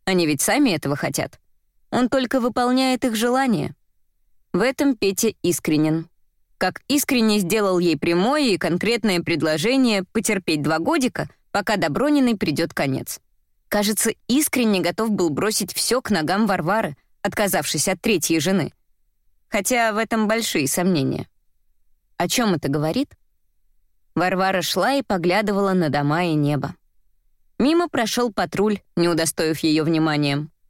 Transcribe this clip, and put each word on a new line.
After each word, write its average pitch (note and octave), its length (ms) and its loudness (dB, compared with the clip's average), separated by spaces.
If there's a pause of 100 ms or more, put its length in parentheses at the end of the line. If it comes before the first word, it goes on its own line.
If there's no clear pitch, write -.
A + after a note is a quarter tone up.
Они F3+ 200 2
ведь D3+ 160 0
сами A#3+ 300 2
этого D3 240 -2
хотят. C#3+ 440 -6 (520)
Он B3 180 0
только C4 300 0
выполняет B3+ 680 0
их A3+ 100 0
желания. A#3+ 600 0 (760)
В F3 100 0
этом C4+ 340 2
Петя G3+ 380 0 (100)
искренен. D#3 680 0 (480)
Как F#3 300 -4
искренне A#3 520 2
сделал F#3+ 400 2
ей E3+ 180 2
прямое A3 520 2
и F#3 80 2
конкретное F3+ 640 0
предложение F#3 880 0
потерпеть G3 500 -2
два D#3 180 0
годика, B3+ 500 -2 (220)
пока G#3 260 0
Доброниной A#3+ 580 2
придёт E3 380 -2
конец. - 460 -4 (500)
Кажется, G#3 420 0 (160)
искренне A#3+ 540 2
готов F#3+ 300 -2
был F3+ 180 0
бросить F#3+ 440 -2
всё - 280 -2
к - 80 -12
ногам F#3+ 380 2
Варвары, F3+ 500 0 (240)
отказавшись F#3 640 -2
от F#3 140 -2
третьей E3+ 380 0
жены. F3 340 -2 (720)
Хотя A3+ 460 0
в G3+ 40 -2
этом A3 300 0
большие G#3+ 400 0
сомнения. E3 600 0 (920)
О F3 100 0
чём G#3 280 2
это D3+ 120 -4
говорит? D#3 480 -2 (1000)
Варвара F#3 460 2
шла G3 320 0
и C#4 80 0
поглядывала G3 720 0
на F3 160 2
дома D3 340 0
и E3+ 100 0
небо. D3 420 0 (840)
Мимо E4 300 2
прошёл A#3+ 460 -2
патруль, G3 460 -2 (160)
не E3+ 120 2
удостоив D#3+ 520 0
её D#3 240 2
вниманием. D3+ 680 0 (180)